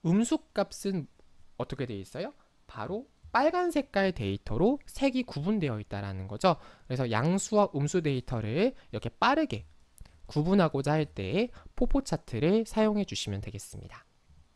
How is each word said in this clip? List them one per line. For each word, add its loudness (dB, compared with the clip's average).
음수값은 0
어떻게 -6
돼 -8
있어요? -10
바로 -10
빨간 4
색깔 2
데이터로 0
색이 0
구분되어 -2
있다라는 -6
거죠. 2
그래서 -2
양수와 2
음수 0
데이터를 0
이렇게 -6
빠르게 0
구분하고자 2
할 2
때 -2
포포 2
차트를 0
사용해 2
주시면 -6
되겠습니다. -14